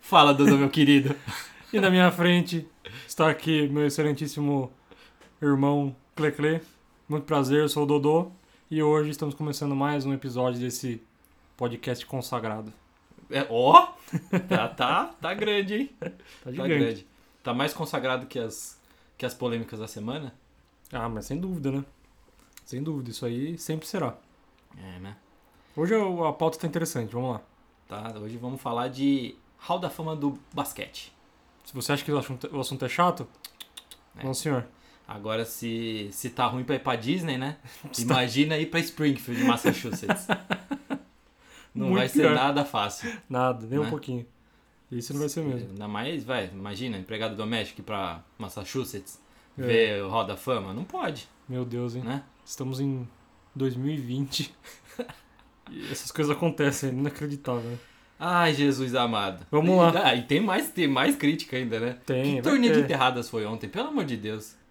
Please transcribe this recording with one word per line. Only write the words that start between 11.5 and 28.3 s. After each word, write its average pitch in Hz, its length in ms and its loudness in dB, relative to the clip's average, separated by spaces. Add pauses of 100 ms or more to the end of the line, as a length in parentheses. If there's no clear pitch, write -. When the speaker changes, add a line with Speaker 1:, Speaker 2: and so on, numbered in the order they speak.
Speaker 2:
podcast 120 520 -4
consagrado. 113 640 -6 (580)
Speaker 1:
É, 139 200 -2
ó! 135 380 8 (600)
Tá, 117 200 2
tá, 147 360 0 (160)
tá 175 140 -4
grande, 208 400 -2
hein? 269 160 -2 (100)
Speaker 2:
Tá 165 100 -8 (340)
Speaker 1:
Tá 127 60 -10
Speaker 2:
gigante. 165 180 -4 (100)
Speaker 1:
grande. 113 280 0 (360)
Tá 123 100 -4
mais 143 220 0
consagrado 131 520 -2
que - 120 -8
as, - 420 -8 (380)
que 127 80 -6
as 120 80 -4
polêmicas 117 460 -4
da 107 60 -8
semana? 120 480 -8 (560)
Speaker 2:
Ah, 117 200 -6
mas 107 160 -8
sem 135 120 -6
dúvida, 175 320 -4
né? 139 140 -2 (800)
Sem 127 180 -8
dúvida, 143 280 -6
isso 120 160 -8
aí 139 320 -4
sempre 156 280 -6
será. 160 300 -4 (640)
Speaker 1:
É, 92 200 -14
né? 95 180 -14 (600)
Speaker 2:
Hoje 175 180 2
eu, 185 300 0
a 151 80 2
pauta 160 260 0
tá - 80 -6
interessante, 151 460 -4
vamos 123 200 -4
lá. 110 80 -8 (460)
Speaker 1:
Tá, 110 340 -12
hoje 110 160 -10